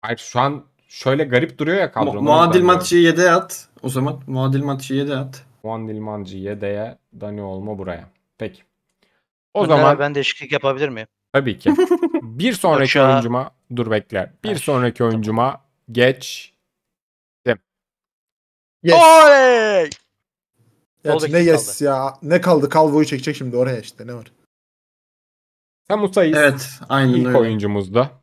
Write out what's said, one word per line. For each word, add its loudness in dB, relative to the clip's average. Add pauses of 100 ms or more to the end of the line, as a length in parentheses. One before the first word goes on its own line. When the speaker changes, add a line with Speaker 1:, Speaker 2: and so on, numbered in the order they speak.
Speaker 1:
Hayır, -8
şu -8
an -4 (220)
şöyle -4
garip -2
duruyor -2
ya -4
kadro, -4
Speaker 2:
Mu-, -2
Speaker 1:
o -8
yüzden -6
Speaker 2:
Muadil 4
Speaker 1:
diyorum. 4
Speaker 2:
Maçı'yı 2
yedeğe 4
at -2 (140)
o -8
zaman. -6
Muadil -2
Maçı'yı -6
yedeğe -4
at. -12 (180)
Speaker 1:
Muadil -10
Maçı'yı -12
yedeğe, -8 (240)
Dani -12
Olmo -12
buraya. -12 (280)
Peki. -14 (920)
O -2
Speaker 3:
Önder 2
abi, 6
Speaker 1:
zaman 4
Speaker 3:
ben -2
değişiklik -6
yapabilir -2
miyim? -12 (260)
Speaker 1:
Tabii -2
ki. 0
Speaker 3:
<laughs> 0
Speaker 1:
Bir -4
sonraki 0
Speaker 3:
Yok, 0
şu 2
an 4
Speaker 1:
oyuncuma, -2 (240)
dur -4
bekle. -6 (100)
Bir -6
Speaker 3:
Ha, -4
Speaker 1:
sonraki -2
Speaker 3:
tamam. 0
Speaker 1:
oyuncuma -2 (300)
geçtim. -2 (2250)
Speaker 4:
Yes. 4
Speaker 3:
Oley! 6 (1120)
Speaker 4:
Ya 0
Speaker 3:
Sol -4
Speaker 4:
ne -4
Speaker 3:
bek 2
Speaker 4:
yes 2 (140)
Speaker 3:
kaldı. -4
Speaker 4:
ya? -2
Ne 0
kaldı? 2
Calvo'yu 2
çekecek -8
şimdi -8
oraya -2
işte. -20
Ne -16
var? -20 (1600)
Speaker 1:
Samu -4
Sayıs 2
Speaker 2:
Evet, 0 (200)
aynen 2
Speaker 1:
ilk 0
Speaker 2:
öyle. 2
Speaker 1:
oyuncumuzdu. -2 (140)